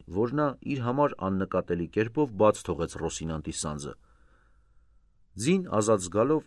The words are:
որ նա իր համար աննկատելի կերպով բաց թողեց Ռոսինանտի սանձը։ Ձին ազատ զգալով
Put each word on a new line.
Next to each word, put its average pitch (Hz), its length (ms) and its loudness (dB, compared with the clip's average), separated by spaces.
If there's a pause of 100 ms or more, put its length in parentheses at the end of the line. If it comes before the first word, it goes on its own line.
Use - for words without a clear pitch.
որ 117 320 -2
նա 151 80 2 (180)
իր 131 200 -4
համար 139 340 2
աննկատելի 92 680 0
կերպով 113 500 0
բաց 107 240 4
թողեց 80 320 -4
Ռոսինանտի 80 640 -6
սանձը։ 71 400 -8 (1400)
Ձին 180 320 2
ազատ 104 380 2
զգալով 123 400 2